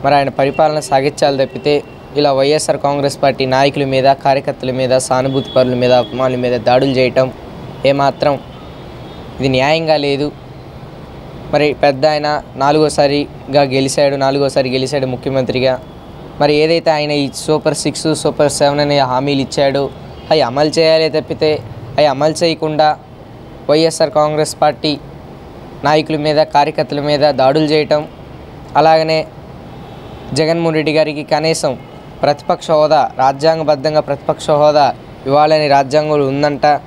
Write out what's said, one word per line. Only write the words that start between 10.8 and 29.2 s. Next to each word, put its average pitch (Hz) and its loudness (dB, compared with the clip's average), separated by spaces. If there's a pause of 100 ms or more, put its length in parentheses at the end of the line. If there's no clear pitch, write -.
మరి 147 2
పెద్ద 139 2
ఆయన 151 0 (140)
నాలుగోసారిగా 143 2
గెలిచాడు, 135 2
నాలుగోసారి 139 0
గెలిచాడు 131 -2
ముఖ్యమంత్రిగా. 127 -2 (600)
మరి 147 4
ఏదైతే 160 2
ఆయన 147 0
ఈ 143 0
సూపర్ 156 0
సిక్స్, 156 -2
సూపర్ 147 0
సెవెన్ 143 0
అనే 143 2
హామీలు 135 0
ఇచ్చాడో 139 0 (420)
అవి 156 4
అమలు 135 2
చేయాలే 160 2
తప్పితే 151 -2 (380)
అవి 151 4
అమలు 147 2 (100)
చేయకుండా 156 0 (720)
వైఎస్ఆర్ 160 2
కాంగ్రెస్ 151 0
పార్టీ 151 0 (840)
నాయకుల 156 0
మీద, 151 2
కార్యకర్తల 147 0
మీద 147 0
దాడులు 143 4
చేయటం, 151 0 (680)
అలాగనే 160 4 (1080)